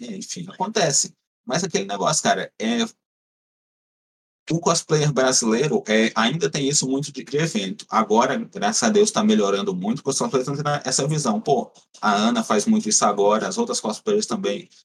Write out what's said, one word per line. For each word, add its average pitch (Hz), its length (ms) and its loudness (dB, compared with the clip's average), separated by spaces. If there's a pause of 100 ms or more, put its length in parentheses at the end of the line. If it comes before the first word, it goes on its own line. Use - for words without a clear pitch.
Enfim, 226 480 -12
acontece. 185 640 0 (320)
Mas 170 180 -2
aquele 190 220 -2
negócio, 190 380 -2
cara, 95 360 0
é, 117 200 0 (1700)
o 160 80 0
cosplayer 156 520 2
brasileiro, 127 760 2
é... 110 280 2
ainda 123 340 0
tem 143 180 -4
isso 143 200 0
muito 139 240 -4
de, 127 120 -12
de 135 140 -4
evento. 107 520 -4
Agora, 113 480 2
graças 107 460 -4
a 113 60 4
Deus, 104 200 4
tá - 140 0
melhorando 98 520 2
muito, 101 280 -4
porque 139 80 -4
os - 80 -2
cosplayers 127 260 0
tão 139 100 -4
tendo 151 140 -4 (160)
essa 170 220 0
visão. 147 340 0
Pô, 123 300 0 (280)
a 104 140 2
Ana 113 300 2
faz 104 220 0
muito 107 220 2
isso - 180 2
agora, 104 420 2
as 95 100 -6
outras 117 220 -2
cosplayers 107 480 -2
também, 101 420 -4 (160)